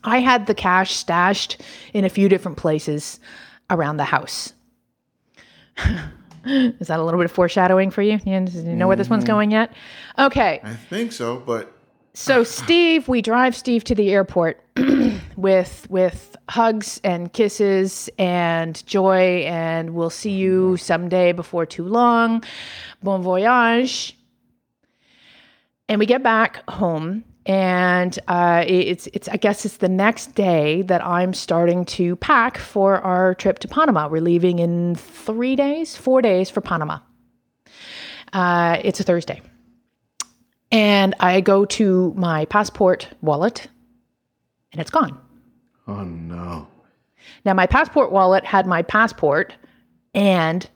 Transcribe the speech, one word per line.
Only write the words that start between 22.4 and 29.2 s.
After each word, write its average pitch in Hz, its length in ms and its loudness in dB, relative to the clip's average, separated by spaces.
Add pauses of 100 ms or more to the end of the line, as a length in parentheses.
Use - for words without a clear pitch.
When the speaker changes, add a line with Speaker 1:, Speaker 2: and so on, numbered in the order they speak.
Speaker 1:
Bon 190 180 -2
voyage." 233 960 0 (1700)
And 208 100 0
we 214 60 4
get 247 160 2
back 226 480 0
home, 180 540 -4 (220)
and, 180 840 0
uh, 175 400 2
it, 180 200 2
it's, 175 260 -6
it's, - 160 -8